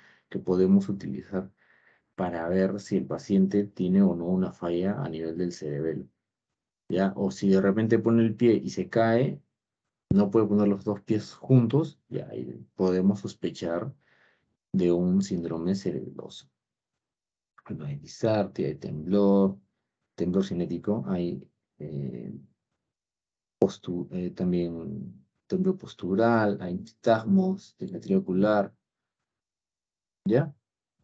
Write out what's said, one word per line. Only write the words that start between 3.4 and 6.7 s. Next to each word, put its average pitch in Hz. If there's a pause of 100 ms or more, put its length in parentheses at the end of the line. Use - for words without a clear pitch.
tiene 95
o 90
no 85
una 92
falla 90
a 139
nivel 80
del 87
cerebelo, 78 (800)